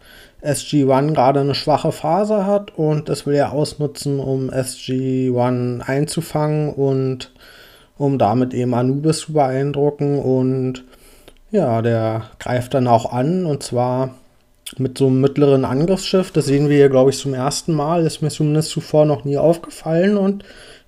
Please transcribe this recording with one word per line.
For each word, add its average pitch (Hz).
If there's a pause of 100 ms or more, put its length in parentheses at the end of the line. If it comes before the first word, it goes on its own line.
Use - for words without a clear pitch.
(420)
S 143
G 143
one 135
gerade 139
eine 139
schwache 151
Phase 196
hat 202
und 151
das -
will 143
er 143
ausnutzen, 143
um 131
S 127
G 131
one 123
einzufangen 151
und 131 (680)
um 139
damit 123
eben 123
Anubis 139
zu -
beeindrucken. 143
Und 131 (680)
ja, 131
der 113 (160)
greift 120
dann 127
auch 117
an, 160
und 147
zwar 127 (640)
mit 131
so 135
einem 131
mittleren 135
Angriffsschiff. 185
Das 139
sehen 143
wir 143
hier, 139
glaub 131
ich, 135
zum 139
ersten 135
Mal. 160
Ist 151
mir 156
zumindest 151
zuvor 151
noch 143
nie 143
aufgefallen. 170
Und 196 (440)